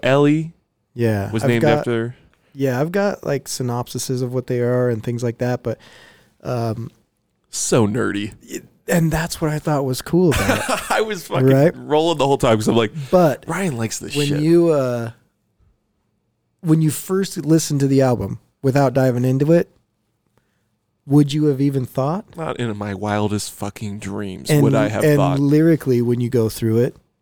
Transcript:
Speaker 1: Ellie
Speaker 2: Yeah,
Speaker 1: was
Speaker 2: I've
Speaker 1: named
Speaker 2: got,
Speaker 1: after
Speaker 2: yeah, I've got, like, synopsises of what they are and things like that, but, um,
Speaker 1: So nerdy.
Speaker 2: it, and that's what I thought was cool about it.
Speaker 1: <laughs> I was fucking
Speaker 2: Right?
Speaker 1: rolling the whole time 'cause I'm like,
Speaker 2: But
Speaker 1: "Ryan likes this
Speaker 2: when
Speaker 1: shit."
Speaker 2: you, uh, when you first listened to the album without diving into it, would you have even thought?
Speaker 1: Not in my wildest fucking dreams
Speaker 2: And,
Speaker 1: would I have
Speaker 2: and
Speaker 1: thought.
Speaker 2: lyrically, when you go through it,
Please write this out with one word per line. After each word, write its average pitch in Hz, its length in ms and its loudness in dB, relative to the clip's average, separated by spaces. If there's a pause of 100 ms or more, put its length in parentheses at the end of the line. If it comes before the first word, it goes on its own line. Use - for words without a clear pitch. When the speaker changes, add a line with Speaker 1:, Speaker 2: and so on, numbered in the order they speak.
Speaker 1:
Ellie 147 500 2 (400)
Speaker 2:
Yeah, 107 400 -2
Speaker 1:
was 113 120 -4
Speaker 2:
I've 139 40 0
Speaker 1:
named 120 140 2
Speaker 2:
got, - 160 4
Speaker 1:
after 117 360 -4 (400)
Speaker 2:
yeah, 135 240 -2
I've 156 140 -2
got, 202 320 -2
like, 139 220 -4
synopsises 123 760 -6
of 123 120 -6
what 127 140 -4
they 123 120 -2
are 123 300 0
and 110 120 -4
things 120 200 -6
like 117 160 -4
that, 123 240 -4
but, 113 160 -6 (680)
um, 117 460 -6 (580)
Speaker 1:
So - 380 0
nerdy. 104 560 -4
Speaker 2:
it, - 220 -12 (220)
and 165 240 2
that's 160 300 -4
what 156 100 -2
I 151 80 -4
thought 143 280 -2
was 127 160 -4
cool 170 320 2
about 151 240 0
it. - 320 -4
Speaker 1:
<laughs> - 0 -
I - 100 0
was 214 280 -6
fucking 131 180 2
Speaker 2:
Right? 139 280 4
Speaker 1:
rolling 151 440 0
the 135 80 2
whole 139 100 2
time 120 220 4
'cause 107 100 -2
I'm - 80 4
like, 113 160 2 (180)
Speaker 2:
But 170 380 2
Speaker 1:
"Ryan 170 300 -4
likes 113 220 -4
this - 140 -10
Speaker 2:
when 143 120 -2
Speaker 1:
shit." 143 160 -2
Speaker 2:
you, 170 260 4
uh, 123 440 -2 (1500)
when 160 220 2
you 156 80 2
first 190 480 -4
listened 151 420 2
to 139 60 2
the 135 160 4
album 110 360 0 (220)
without 139 320 2
diving 127 320 2
into 135 280 2
it, 170 180 2 (1400)
would 143 260 4
you 151 140 0
have 139 140 2
even 139 240 0
thought? 147 520 -6
Speaker 1:
Not 151 240 -6
in 113 160 -4
my 104 180 -6
wildest 104 580 -2
fucking 101 460 -10
dreams 98 520 -8
Speaker 2:
And, 147 120 4
Speaker 1:
would 139 120 4
I 107 140 2
have 104 160 -4
Speaker 2:
and 151 120 4
Speaker 1:
thought. 139 240 2
Speaker 2:
lyrically, 143 600 2
when 120 180 0
you 120 80 -2
go 117 200 0
through 113 300 -2
it, 120 180 0 (260)